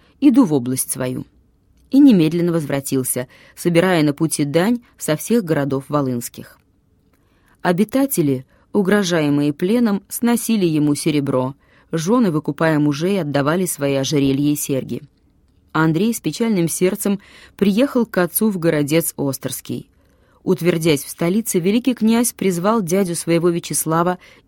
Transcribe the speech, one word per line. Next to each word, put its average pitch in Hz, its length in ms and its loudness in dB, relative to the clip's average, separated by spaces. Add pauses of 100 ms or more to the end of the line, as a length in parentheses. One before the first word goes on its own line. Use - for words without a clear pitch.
(220)
Иду 269 240 6
в 156 80 0
область 131 380 -2
свою». 127 340 -6 (680)
И 262 80 4
немедленно 175 520 6
возвратился, 135 760 -2 (280)
собирая 175 460 2
на 147 120 2
пути 156 300 -2
дань 180 380 0 (160)
со - 180 -2
всех 226 280 0
городов 143 440 -2
волынских. 127 680 -6 (1040)
Обитатели, 180 840 0 (280)
угрожаемые 170 800 2
пленом, 202 560 0
сносили 226 560 -2
ему 147 300 2
серебро, 139 600 -2 (360)
жены, 190 400 0
выкупая 156 480 0
мужей, 156 420 0
отдавали 147 440 -2
свои 139 300 -2
ожерелья 139 560 0
и 147 40 0
серьги. 131 480 -6 (680)
Андрей 165 400 2
с - 80 -12
печальным 185 480 -2
сердцем 196 500 -2 (360)
приехал 226 500 0
к - 120 -8
отцу 185 320 0
в 190 80 -2
городец 156 600 0
Острский. 131 720 -8 (540)
Утвердясь 165 600 0
в - 60 -14
столице, 190 500 -2
великий 220 340 0
князь 226 400 2
призвал 196 480 0
дядю 175 340 0
своего 170 340 0
Вячеслава 170 680 -2 (300)